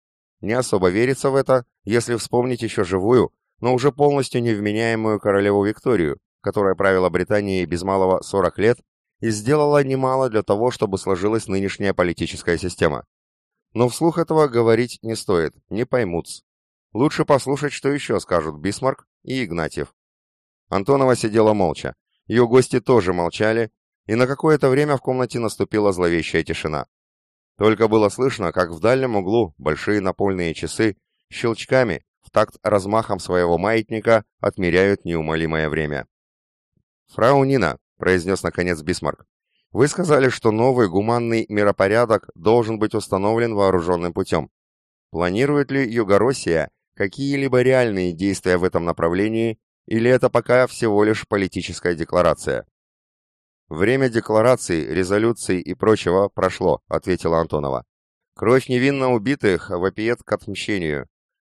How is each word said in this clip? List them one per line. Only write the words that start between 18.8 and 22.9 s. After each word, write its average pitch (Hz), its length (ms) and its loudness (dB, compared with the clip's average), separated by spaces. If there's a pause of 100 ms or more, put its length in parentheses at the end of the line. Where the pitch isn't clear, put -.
и 127 200 -6
Игнатьев». 78 500 -6 (760)
Антонова 131 460 2
сидела 107 380 2
молча. 82 420 -2 (320)
Ее 120 200 2
гости 127 320 4
тоже 104 320 2